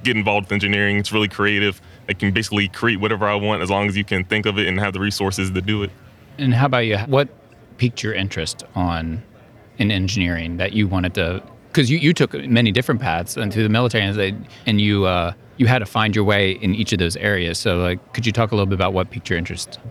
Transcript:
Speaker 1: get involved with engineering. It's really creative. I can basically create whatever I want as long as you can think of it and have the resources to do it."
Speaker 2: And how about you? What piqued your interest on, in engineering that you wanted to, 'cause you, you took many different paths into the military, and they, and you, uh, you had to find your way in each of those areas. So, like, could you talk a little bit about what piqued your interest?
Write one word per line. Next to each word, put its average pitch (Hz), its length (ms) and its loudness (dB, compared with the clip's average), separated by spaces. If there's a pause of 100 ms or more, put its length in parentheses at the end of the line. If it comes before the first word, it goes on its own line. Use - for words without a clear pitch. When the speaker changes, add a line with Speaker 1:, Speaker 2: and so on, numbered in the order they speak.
Speaker 1:
get 123 120 2
involved 104 300 0
with 104 60 -8
engineering. 101 460 2
It's 101 120 -2
really 107 160 2
creative. 101 540 0 (280)
I - 40 -2
can 98 180 -2
basically 104 380 0
create 113 320 -2
whatever 107 260 0
I 104 80 2
want 101 280 0
as 90 80 -2
long 101 180 0
as 98 80 -2
you 101 80 0
can 92 200 -2
think 107 220 -2
of 101 120 0
it 98 100 0
and 92 100 -2
have 101 140 -2
the 92 80 -6
resources 95 500 -2
to 92 100 -2
do 104 220 -2
it." 101 80 -6 (480)
Speaker 2:
And 131 160 2
how 135 120 4
about 123 200 2
you? 104 120 2
What 135 300 2 (500)
piqued 123 260 0
your 107 80 -2
interest 95 500 -4 (140)
on, 85 460 -2 (560)
in 107 120 2
engineering 87 680 -2
that 98 160 -2
you 104 120 2
wanted 90 280 -2
to, 92 280 -2 (300)
'cause 131 180 2
you, 160 80 2
you 156 140 4
took - 220 0
many 120 360 2
different 120 300 0
paths 87 360 -4
into 107 260 -2
the 107 80 2
military, 113 340 2
and 98 120 0
they, 101 180 0 (320)
and 104 140 4
you, 101 260 2
uh, 87 260 0 (240)
you 123 100 4
had 127 140 4
to 101 60 -4
find 107 280 0
your 107 100 2
way 101 280 4
in 92 220 0
each 107 180 -2
of 101 60 2
those 85 180 0
areas. 92 420 -2
So, 87 200 0
like, 90 340 -2
could 117 140 -4
you 110 60 2
talk 113 200 0
a - 20 2
little 101 120 2
bit 98 80 0
about 92 180 0
what 92 180 -2
piqued - 200 -10
your 85 80 0
interest? - 400 -8 (120)